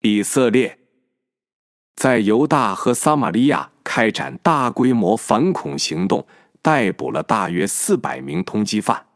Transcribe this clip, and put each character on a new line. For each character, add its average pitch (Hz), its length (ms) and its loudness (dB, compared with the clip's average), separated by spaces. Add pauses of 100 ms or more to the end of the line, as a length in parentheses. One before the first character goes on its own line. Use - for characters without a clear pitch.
以 104 220 2
色 123 260 0
列 113 300 0 (1160)
在 127 260 2
犹 110 260 4
大 127 280 2
和 120 200 0
撒 151 200 2
玛 123 160 0
利 117 180 2
亚 82 220 -2 (140)
开 113 260 0
展 - 280 -8
大 139 320 0
规 127 240 2
模 107 200 2
反 143 380 0
恐 143 260 -6
行 165 300 -4
动， 160 180 -2 (360)
逮 135 280 2
捕 69 200 -6
了 151 120 -4
大 101 280 -2
约 90 160 -2
四 - 320 0
百 - 240 -6
名 73 200 -6
通 107 220 -2
缉 104 160 -2
犯。 - 360 -2